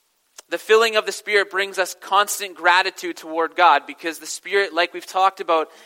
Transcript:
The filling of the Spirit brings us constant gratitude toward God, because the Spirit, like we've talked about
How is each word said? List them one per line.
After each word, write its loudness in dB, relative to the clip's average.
The -4
filling 2
of 0
the -6
Spirit -2
brings -4
us -4
constant -2
gratitude 2
toward -4
God, 6
because -10
the -18
Spirit, -4
like 0
we've -14
talked 0
about 0